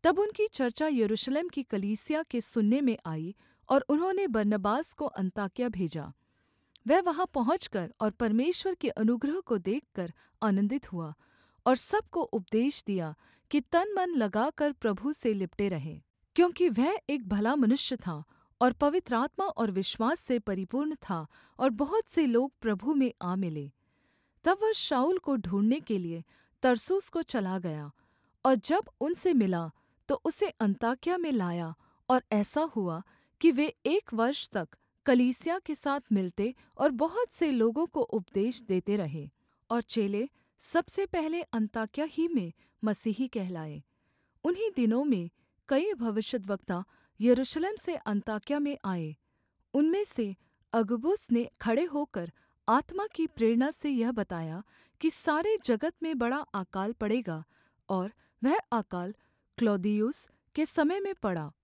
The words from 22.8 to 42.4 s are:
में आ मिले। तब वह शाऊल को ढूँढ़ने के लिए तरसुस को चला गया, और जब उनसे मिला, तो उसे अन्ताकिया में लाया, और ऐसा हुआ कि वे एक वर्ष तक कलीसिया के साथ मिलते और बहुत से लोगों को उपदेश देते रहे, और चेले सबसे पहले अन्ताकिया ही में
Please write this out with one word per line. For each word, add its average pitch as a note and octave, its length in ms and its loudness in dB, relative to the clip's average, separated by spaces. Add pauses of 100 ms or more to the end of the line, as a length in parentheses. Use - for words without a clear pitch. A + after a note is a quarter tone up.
में C4+ 180 2 (100)
आ F3+ 140 -2
मिले। D#3 360 -4 (720)
तब F#4+ 180 4
वह A4 100 2
शाऊल D#4 460 0
को C#4 180 -2
ढूँढ़ने G#3 440 0
के A3 180 -4
लिए E3 260 -6 (380)
तरसुस B3+ 460 2
को E4 140 -4
चला F#3+ 360 -2
गया, D3+ 320 -8 (540)
और C4 100 6
जब E4 280 0 (180)
उनसे F4 340 2
मिला, F3+ 360 2 (380)
तो - 60 2 (100)
उसे F4 240 2
अन्ताकिया A#3 680 0
में E4 140 0
लाया, F3 420 -2 (340)
और B3+ 240 4
ऐसा G#3+ 280 2
हुआ G3 420 -2 (380)
कि E4 100 8
वे C#4+ 260 0 (100)
एक D#4+ 280 0
वर्ष A#3 340 0
तक F3+ 200 -4 (380)
कलीसिया B3+ 520 4
के D#4 160 -6
साथ C#4+ 260 0 (120)
मिलते G3 420 0 (220)
और D4 140 4
बहुत E4 420 0
से D#4+ 180 0
लोगों A#3+ 360 2
को D#4 140 -4
उपदेश G#3+ 640 -2
देते G3 340 -2
रहे, D3+ 340 -6 (400)
और A#3 120 0
चेले G#3 460 -2 (300)
सबसे - 480 0
पहले E4 360 -2
अन्ताकिया A3 640 -4
ही D#4+ 220 -2
में G3+ 240 -2 (320)